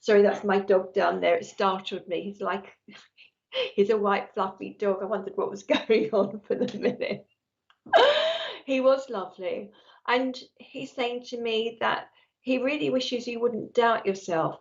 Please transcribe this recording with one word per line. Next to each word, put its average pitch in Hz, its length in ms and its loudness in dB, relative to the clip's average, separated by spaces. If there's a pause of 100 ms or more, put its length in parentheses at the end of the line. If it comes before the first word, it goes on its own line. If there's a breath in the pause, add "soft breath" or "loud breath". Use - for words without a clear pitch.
Sorry, 208 220 6
that's - 220 2
my 196 140 4
dog 190 360 2
down 180 260 0
there. 170 160 4
It 170 100 -4
startled 190 600 -4
me. 170 160 -6
He's 196 180 -10
like, 190 360 -6 (120)
<laughs> - 880 -10
he's 202 160 2
a 220 60 4
white 202 380 0
fluffy 196 440 -6
dog. 196 240 -2
I 196 40 -8
wondered 196 300 -6
what - 140 -2
was 202 120 -12
<laughs> - 20 -18
going - 480 2
on 202 340 0
for - 80 0
the - 240 -4
minute. - 480 -4 (640)
<laughs> 605 760 4
He 269 140 0
was 269 280 4
lovely. 190 600 -8 (380 soft breath)
And 254 280 0 (200)
he's 269 340 -14
saying 247 360 -6
to 240 140 -10
me 226 400 -2
that - 300 -2 (300 soft breath)
he 254 180 0
really 285 320 -2
wishes 254 380 -2
you 240 100 -8
wouldn't 233 360 -4
doubt 233 320 2
yourself. 175 540 -2